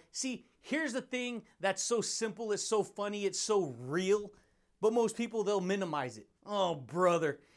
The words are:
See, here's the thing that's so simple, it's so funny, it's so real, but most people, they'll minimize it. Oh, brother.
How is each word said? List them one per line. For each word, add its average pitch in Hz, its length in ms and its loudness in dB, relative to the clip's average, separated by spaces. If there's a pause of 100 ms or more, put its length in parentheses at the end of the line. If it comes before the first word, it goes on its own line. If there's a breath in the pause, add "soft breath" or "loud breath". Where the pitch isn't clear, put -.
(120)
See, 254 340 -6 (140 soft breath)
here's 294 320 -2
the 254 80 -2
thing 247 420 -6 (180 soft breath)
that's 185 220 0
so 233 180 0
simple, 220 520 -4
it's 190 140 -2
so 214 160 2
funny, 202 440 -4
it's 190 140 -2
so 190 380 0
real, 185 540 0 (480 soft breath)
but 220 120 4
most 226 240 2
people, 233 280 -2
they'll 202 160 2
minimize 165 580 -2
it. 104 100 -18 (180)
Oh, 196 280 2
brother. 160 680 2 (160 soft breath)